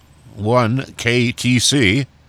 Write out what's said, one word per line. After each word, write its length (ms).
one 500
K 340
T 280
C, 480